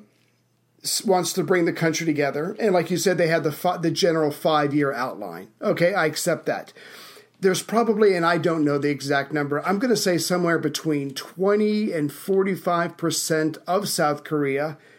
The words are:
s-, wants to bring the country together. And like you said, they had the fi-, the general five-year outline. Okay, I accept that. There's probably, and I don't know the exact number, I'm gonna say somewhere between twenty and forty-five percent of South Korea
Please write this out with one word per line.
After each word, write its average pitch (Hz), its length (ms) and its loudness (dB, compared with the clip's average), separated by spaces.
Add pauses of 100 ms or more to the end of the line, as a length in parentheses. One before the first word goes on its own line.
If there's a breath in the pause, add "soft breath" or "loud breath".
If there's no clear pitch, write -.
(840)
s-, - 220 -4
wants 180 280 2
to 180 100 0
bring 175 220 2
the - 80 0
country 165 340 0
together. 147 520 -2
And 214 140 2
like 175 160 2
you 175 80 0
said, 175 220 2
they 170 80 2
had 160 160 0
the 156 80 0
fi-, 180 260 -2
the 165 140 0
general 160 400 2
five-year 147 640 2
outline. 101 560 -8 (120)
Okay, 175 320 2
I 170 140 0
accept 160 400 -2
that. 98 260 -6 (680 loud breath)
There's 185 220 0
probably, 214 540 2
and 165 100 0
I 170 140 2
don't 165 260 0
know 143 140 2
the 143 100 0
exact 139 420 -2
number, 147 320 -2
I'm 190 140 0
gonna 240 180 2
say 175 220 2
somewhere 170 400 0
between 147 560 -2
twenty 208 760 0
and 147 200 -2
forty-five 180 840 -2
percent 156 680 -2
of 190 220 0
South 147 340 0
Korea 147 540 -2 (220 soft breath)